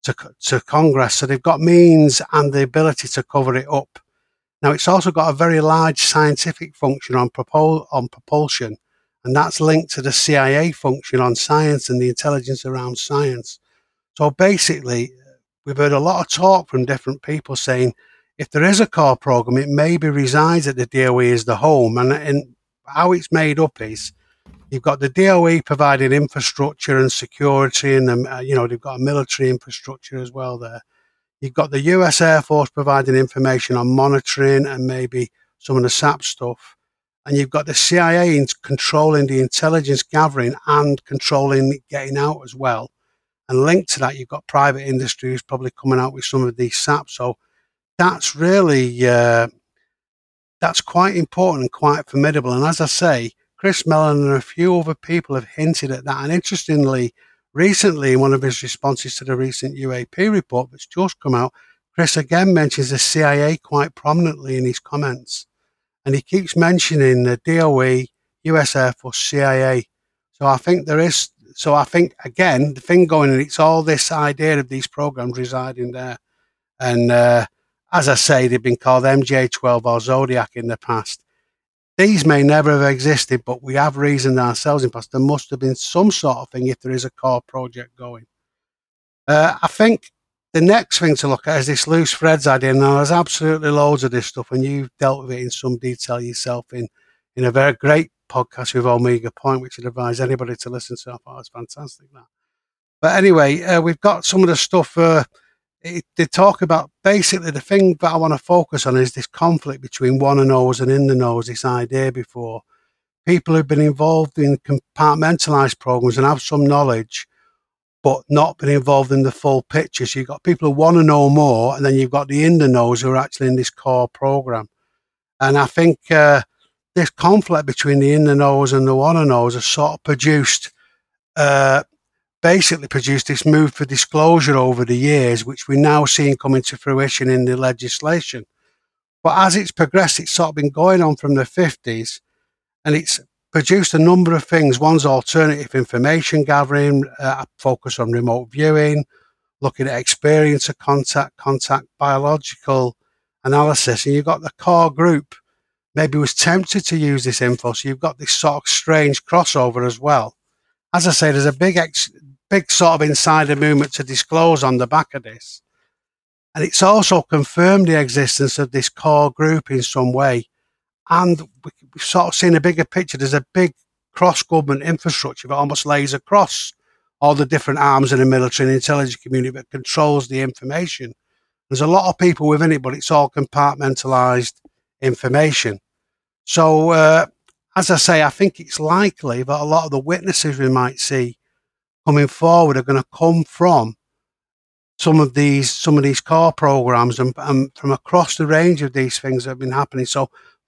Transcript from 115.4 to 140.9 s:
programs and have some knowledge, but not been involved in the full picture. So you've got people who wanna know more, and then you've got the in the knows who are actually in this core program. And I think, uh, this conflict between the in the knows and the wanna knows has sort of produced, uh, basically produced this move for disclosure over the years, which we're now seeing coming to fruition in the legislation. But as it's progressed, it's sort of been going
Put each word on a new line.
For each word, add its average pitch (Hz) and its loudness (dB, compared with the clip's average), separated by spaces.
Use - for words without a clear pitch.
programs 123 -2
and 135 2
have 143 0
some 147 -2
knowledge, 139 -2
but 135 0
not 151 0
been 139 -4
involved 139 2
in 135 2
the 131 -2
full 135 -2
picture. 147 -6
So 135 -6
you've 127 -8
got 143 -14
people 165 0
who 143 0
wanna 165 6
know 147 6
more, 135 4
and 139 -4
then 135 2
you've 131 0
got 143 -2
the 143 0
in 170 4
the 147 4
knows 120 2
who 131 0
are 131 0
actually 135 -2
in 127 0
this 127 -4
core 127 -2
program. 131 -4
And 135 2
I 139 2
think, 165 2
uh, 147 6
this 170 0
conflict 175 2
between 139 0
the 139 4
in 151 4
the 147 4
knows 139 2
and 135 2
the 135 2
wanna 156 2
knows 123 2
has 120 -8
sort 147 -2
of - -16
produced, 143 0
uh, 139 2
basically 165 2
produced 135 -4
this 143 -4
move 151 4
for 147 -8
disclosure 151 2
over 127 0
the 120 0
years, 123 0
which 120 -14
we're 139 2
now 151 4
seeing 139 0
coming 135 0
to - -8
fruition 135 -2
in 127 2
the 127 -2
legislation. 127 -4
But 165 2
as 190 4
it's 196 -4
progressed, 170 0
it's 160 -8
sort 165 -2
of 156 -16
been 143 -2
going 175 2